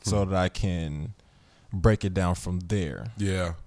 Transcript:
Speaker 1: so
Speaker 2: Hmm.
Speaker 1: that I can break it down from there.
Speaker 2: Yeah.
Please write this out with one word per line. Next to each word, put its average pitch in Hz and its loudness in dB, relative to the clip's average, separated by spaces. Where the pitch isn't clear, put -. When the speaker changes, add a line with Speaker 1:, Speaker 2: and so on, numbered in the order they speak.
Speaker 1:
so 101 2
Speaker 2:
Hmm. 92 -2
Speaker 1:
that 95 2
I 92 4
can 82 -2
break 104 4
it 95 0
down 90 2
from 90 -4
there. 85 -2
Speaker 2:
Yeah. 92 0